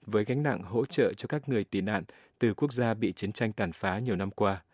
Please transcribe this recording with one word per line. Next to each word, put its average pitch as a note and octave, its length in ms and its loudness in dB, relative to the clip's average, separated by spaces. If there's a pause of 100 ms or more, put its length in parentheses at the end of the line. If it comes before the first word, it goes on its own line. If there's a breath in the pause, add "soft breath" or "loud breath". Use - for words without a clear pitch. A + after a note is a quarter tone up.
với G#2+ 200 2
gánh C3 180 0
nặng B2+ 200 -2
hỗ A2+ 220 -2
trợ - 280 2
cho - 140 -10
các D3 220 -4
người A2 140 2
tị G2 180 -2
nạn G2 220 0 (360 loud breath)
từ A2+ 140 4
quốc C#3+ 200 0
gia A#2 200 2
bị G#2+ 200 -2
chiến G2+ 180 -6
tranh A2 220 -2
tàn F#2 180 -2
phá F#2+ 280 -2
nhiều A#2+ 160 -2
năm G2 160 -2
qua. G2 320 0 (100)